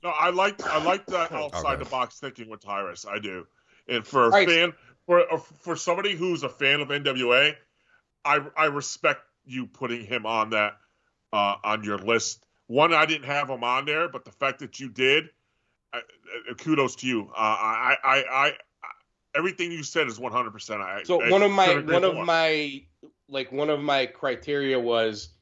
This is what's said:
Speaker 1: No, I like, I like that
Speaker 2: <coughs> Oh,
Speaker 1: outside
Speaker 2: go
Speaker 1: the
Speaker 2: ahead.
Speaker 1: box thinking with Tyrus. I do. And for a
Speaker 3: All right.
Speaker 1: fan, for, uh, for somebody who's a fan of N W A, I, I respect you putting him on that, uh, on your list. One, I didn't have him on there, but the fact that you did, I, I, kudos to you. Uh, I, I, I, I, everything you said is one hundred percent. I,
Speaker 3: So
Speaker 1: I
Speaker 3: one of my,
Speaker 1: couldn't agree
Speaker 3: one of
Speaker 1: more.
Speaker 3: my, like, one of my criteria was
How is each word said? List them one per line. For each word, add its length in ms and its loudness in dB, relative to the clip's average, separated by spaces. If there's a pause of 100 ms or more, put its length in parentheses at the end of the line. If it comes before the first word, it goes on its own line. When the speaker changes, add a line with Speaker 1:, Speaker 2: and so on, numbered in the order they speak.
Speaker 1:
No, 60 -6
I 200 2
like, 360 2
I 180 0
like 240 0
that 240 -2
Speaker 2:
<coughs> 0 -
Oh, 140 -6
Speaker 1:
outside 160 -8
Speaker 2:
go 0 -
Speaker 1:
the 200 -2
Speaker 2:
ahead. 100 -12
Speaker 1:
box 280 -4
thinking 300 -12
with 120 -16
Tyrus. 440 -6
I 140 -6
do. 260 -10 (420)
And 180 -4
for 160 2
a 40 8
Speaker 3:
All 60 6
right. 160 6
Speaker 1:
fan, 260 4 (320)
for, 280 4
uh, 40 -2
for 380 -8
somebody 400 -2
who's 280 -2
a 60 -4
fan 320 0
of 100 -6
N 120 -4
W 300 0
A, 240 4 (680)
I, 140 4 (160)
I 100 2
respect 560 -2 (240)
you 200 -8
putting 400 -8
him 200 -6
on 260 0
that, 220 2 (600)
uh, 300 2
on 200 0
your 140 -4
list. 480 -2 (220)
One, 260 4
I 140 6
didn't 180 -4
have 240 -4
him 140 -6
on 220 0
there, 220 -2
but 180 -12
the 60 -20
fact 280 -4
that 200 -14
you 100 -12
did, 400 2 (600)
I, 100 -8 (480)
I, 40 -8
kudos 440 0
to 100 -6
you. 240 -2
Uh, 80 -10
I, 640 0
I, 120 4
I, 80 2 (200)
I, 80 2 (840)
everything 360 -2
you 100 -8
said 260 0
is 120 -10
one 120 -6
hundred 200 -2
percent. 300 -10
I, 220 -8
Speaker 3:
So 200 0
Speaker 1:
I 80 4
Speaker 3:
one 100 6
of 80 4
my, 160 4
Speaker 1:
couldn't 200 4
agree 100 0
Speaker 3:
one 80 4
of 100 4
Speaker 1:
more. 120 -4
Speaker 3:
my, 580 0 (440)
like, 240 -8
one 200 0
of 80 0
my 260 2
criteria 720 -2
was 500 -2 (120)